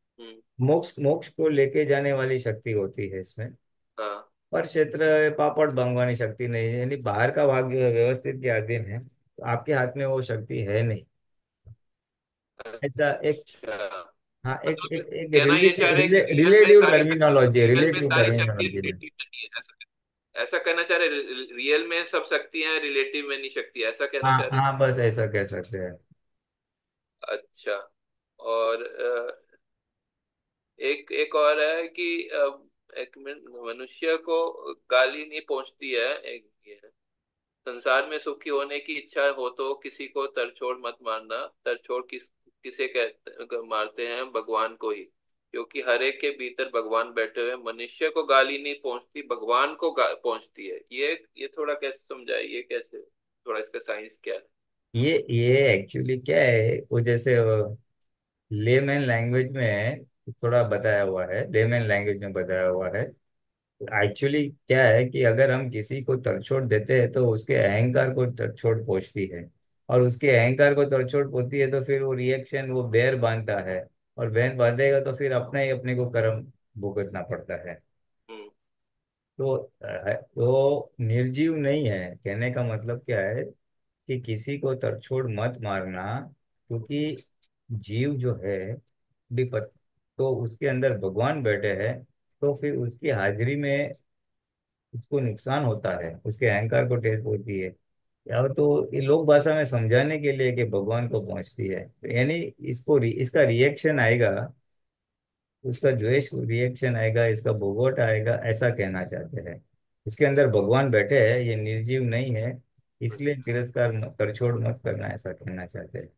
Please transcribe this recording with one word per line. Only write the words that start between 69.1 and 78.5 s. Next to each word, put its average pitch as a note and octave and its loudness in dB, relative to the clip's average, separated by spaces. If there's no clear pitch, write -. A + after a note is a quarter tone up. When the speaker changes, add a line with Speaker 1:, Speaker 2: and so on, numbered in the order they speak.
Speaker 2:
है, F2 -12
और B2 4
उसके B2 2
अहंकार C3 4
को C#3+ 4
तलछोट C3+ 0
पहुंचती B2+ -2
है, C3+ 2
तो C3+ 0
फिर C3+ 0
वो C3+ -2
रिएक्शन, C3 -4
वो B2+ -2
बैर B2 2
बांधता A2 0
है, F#2 -6
और A#2 -2
बैर B2 2
बांधेगा, B2+ 4
तो C3+ -4
फिर C3+ -4
अपना B2+ -2
ही C3+ 0
अपने B2+ -2
को B2 -2
कर्म A2 0
भुगतना F#2+ -6
पड़ता F2 -10
है। E2 -16
Speaker 1:
हम्म। G#2+ -16